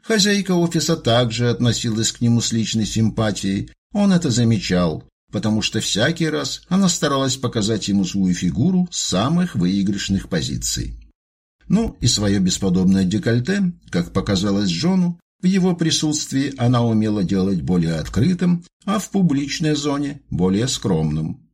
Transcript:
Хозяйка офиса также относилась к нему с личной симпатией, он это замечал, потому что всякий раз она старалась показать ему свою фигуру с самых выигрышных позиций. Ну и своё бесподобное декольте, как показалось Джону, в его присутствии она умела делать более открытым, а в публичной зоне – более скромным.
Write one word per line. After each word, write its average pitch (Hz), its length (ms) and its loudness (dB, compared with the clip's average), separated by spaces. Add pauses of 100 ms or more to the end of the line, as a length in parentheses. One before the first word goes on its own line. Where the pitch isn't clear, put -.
Хозяйка 202 520 2
офиса 165 440 2
также 120 540 2
относилась 113 600 0
к - 100 -8
нему 117 200 4
с - 120 -4
личной 110 340 0
симпатией, 107 840 -2 (240)
он 202 200 4
это 175 180 2
замечал, 92 720 0 (280)
потому 107 300 -2
что - 180 -4
всякий 156 500 0
раз 143 400 -6
она 190 200 4
старалась 135 480 0
показать 107 500 -2
ему 101 160 2
свою 92 300 0
фигуру 123 560 0
с - 100 -8
самых 156 540 0
выигрышных 98 760 -2
позиций. 62 720 -4 (680)
Ну 220 320 0
и 131 80 0
своё 104 320 2
бесподобное 92 640 2
декольте, 123 680 0 (180)
как 87 200 -2
показалось 180 580 0
Джону, 175 500 0 (200)
в - 60 -8
его 185 300 2
присутствии 147 800 -2
она 120 260 2
умела 107 400 2
делать 95 380 0
более 82 340 0
открытым, 175 680 0 (200)
а 208 120 0
в - 140 -6
публичной 151 640 0
зоне – 143 460 -4 (100)
более 95 360 0
скромным. 80 880 -2